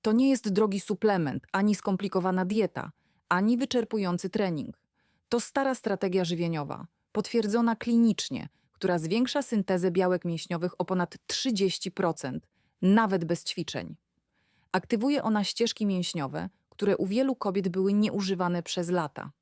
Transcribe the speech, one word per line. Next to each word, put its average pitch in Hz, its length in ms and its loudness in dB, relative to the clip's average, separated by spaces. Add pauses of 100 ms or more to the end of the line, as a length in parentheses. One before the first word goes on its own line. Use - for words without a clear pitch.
To 220 100 2
nie 262 180 4
jest 240 200 2
drogi 196 300 2
suplement, 190 720 0
ani 202 240 4
skomplikowana 185 680 0
dieta – 196 460 -2 (380)
ani 208 280 2
wyczerpujący 208 720 -2
trening. 175 500 -2 (500)
To 240 100 2
stara 269 360 0
strategia 190 500 0
żywieniowa, 165 640 -4 (240)
potwierdzona 220 640 0
klinicznie, 233 760 2 (220)
która 180 260 0
zwiększa 226 440 0
syntezę 185 500 0
białek 180 340 2
mięśniowych 170 560 -4
o 175 40 0
ponad 180 320 -2 (100)
trzydzieści 190 640 -2
procent, 160 560 -4 (340)
nawet 190 440 4
bez 165 180 -2
ćwiczeń. - 520 -8 (760)
Aktywuje 233 520 0
ona 214 200 0
ścieżki - 420 -2
mięśniowe, 170 640 -4 (200)
które 202 280 0
u - 80 0
wielu 254 300 0
kobiet 190 340 -2
były 190 240 0
nieużywane 185 720 0
przez 170 260 -4
lata. 160 420 -4 (100)